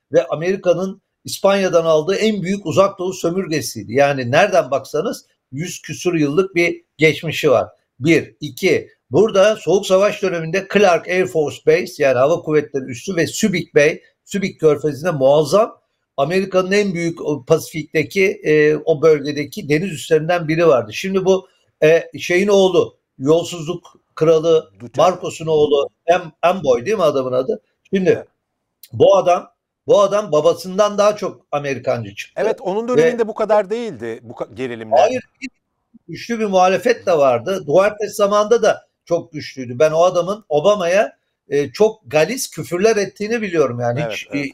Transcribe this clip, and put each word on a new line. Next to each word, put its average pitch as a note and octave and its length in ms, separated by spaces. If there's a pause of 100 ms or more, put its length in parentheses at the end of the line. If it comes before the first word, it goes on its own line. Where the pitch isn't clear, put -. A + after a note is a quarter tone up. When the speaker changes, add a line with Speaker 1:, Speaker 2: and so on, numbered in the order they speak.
(120)
Speaker 1:
ve D#3+ 140
Amerika'nın F#3 760 (220)
İspanya'dan F#3+ 600
aldığı D#3+ 300
en G3+ 280
büyük G3 240
Uzak F#3+ 320
Doğu F3+ 140
sömürgesiydi. D#3 840
Yani C#3 360
nereden E3 400
baksanız D3+ 560 (260)
yüz E3+ 300
küsur - 320
yıllık D#3+ 400
bir E3+ 280 (140)
geçmişi D3+ 540
var. G#2+ 180 (320)
Bir. D3 400
İki. D3 540 (160)
Burada G#3 460
Soğuk G3 300
Savaş F#3+ 360
döneminde E3+ 500
Clark F#3 360
Air F#3 180
Force C#3+ 400
Base, D#3+ 360
yani C3 160
Hava D#3+ 240
Kuvvetleri D3 420
Üssü C3 320
ve A3 100
Subic - 480
Bay, D3+ 260 (240)
Subic G3 340
Körfezi'nde D3+ 520
muazzam D3+ 680 (360)
Amerika'nın F#3 560
en G3+ 220
büyük E3+ 280
o D3 220
Pasifik'teki, D#3+ 840 (180)
e, D3+ 320
o D3+ 260
bölgedeki D3 680
deniz D#3+ 240
üslerinden D#3+ 560
biri E3 180
vardı. A#2 260
Şimdi F#3+ 320
bu, F#3 240 (340)
e, D#3 360
şeyin F#3 300
oğlu, F#3+ 480 (220)
yolsuzluk D#3 840 (140)
kralı D#3+ 560 (100)
Speaker 2:
Duterte. B2 220
Speaker 1:
Marcos'un F3 440
oğlu D3 420 (180)
Em-, F3 260 (180)
Emboy C#3 360
değil G#3+ 100
mi F#3+ 60
adamın C3 300
adı? C3+ 300 (320)
Şimdi F#3 160
Speaker 2:
Evet. G2 160 (640)
Speaker 1:
bu E3 240
adam, F3+ 340 (360)
bu F3 140
adam G3+ 320
babasından F#3 680
daha G#3 180
çok - 360
Amerikancı B2 600
çıktı. - 300
Speaker 2:
Evet, A3 160
onun G#3 280
Speaker 1:
Ve - 0
Speaker 2:
döneminde G#3+ 400
bu A3 60
kadar G#3 360
değildi B2 520
bu A#2 100
ka-, - 220
gerilimler. A#2 440
Speaker 1:
Hayır, B3 240 (840)
güçlü G#3+ 320
bir A3 40
muhalefet F#3+ 600
de F3 120
vardı. C#3+ 480
Duarte G3 420
zamanında G#3 540
da G3 240 (180)
çok - 280
güçlüydü. B2+ 460
Ben D#3 120
o D#3+ 120
adamın F3+ 460
Obama'ya, F#3 680 (320)
e, C#3 240
çok G#3+ 340
galis E3 440
küfürler F3 460
ettiğini G#3 460
biliyorum D3 380
yani. A#2+ 220
Speaker 2:
Evet, A2+ 100
Speaker 1:
Hiç, - 180
Speaker 2:
evet. C#3+ 160
Speaker 1:
e, - 80